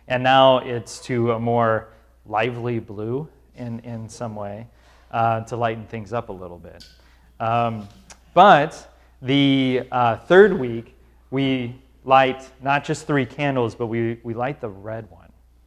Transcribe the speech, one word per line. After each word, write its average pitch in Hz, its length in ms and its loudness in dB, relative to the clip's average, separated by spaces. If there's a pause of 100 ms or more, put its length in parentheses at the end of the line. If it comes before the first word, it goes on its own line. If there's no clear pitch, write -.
and 127 160 -2
now 131 360 6
it's 120 420 -8
to 120 320 0
a 113 60 -2
more 117 500 0 (360)
lively 117 540 -4
blue 113 480 -8 (300)
in, 117 240 -12
in 113 260 -14
some 113 260 -12
way, 104 320 -12 (460)
uh, 113 300 0
to 113 160 -10
lighten 113 300 -4
things 107 260 -12
up 117 160 -6
a 101 40 -12
little 90 260 -16
bit. 85 260 -20 (560)
Um, 117 440 -2 (480)
but 165 600 4 (300)
the, 135 580 2 (100)
uh, 120 260 0
third 190 360 6
week, 117 420 -6 (360)
we 131 420 -2 (320)
light 131 420 2 (140)
not 139 220 -2
just - 240 -6
three 139 180 0
candles, 131 480 -2
but 120 140 -6
we, 117 340 -4
we 117 140 -8
light 131 260 -8
the 117 80 -8
red 104 400 -14
one, - 220 -20 (360)